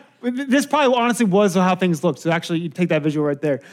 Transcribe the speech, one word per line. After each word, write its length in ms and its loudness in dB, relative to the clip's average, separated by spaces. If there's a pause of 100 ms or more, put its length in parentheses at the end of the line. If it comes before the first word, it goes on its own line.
(220)
this 440 -2
probably 280 2
honestly 320 0
was 300 2
how 220 2
things 260 0
looked. 160 0
So 100 -4
actually, 300 -2
you 80 -6
take 220 -2
that 140 0
visual 220 0
right 140 -2
there. 220 -2 (120)